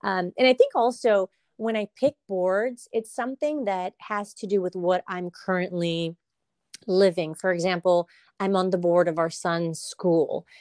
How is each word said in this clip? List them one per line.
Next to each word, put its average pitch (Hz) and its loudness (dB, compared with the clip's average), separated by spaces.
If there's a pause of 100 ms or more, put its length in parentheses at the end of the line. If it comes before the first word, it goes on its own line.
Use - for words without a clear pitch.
Um, 185 -2
and 254 6
I 254 8
think 539 4
also 226 2 (280)
when 220 -4
I 208 -4
pick 277 0 (120)
boards, 196 -2
it's 220 -4
something 269 -4
that 185 -4
has 208 -8
to 208 -10
do 196 0
with 180 -4
what 180 0
I'm 180 -8
currently 170 -4 (680)
living. 180 2
For 185 -2
example, 175 2 (320)
I'm 196 0
on 185 2
the 180 2
board 175 4
of 160 -2
our 165 0
son's 170 -4
school. - 0 (160)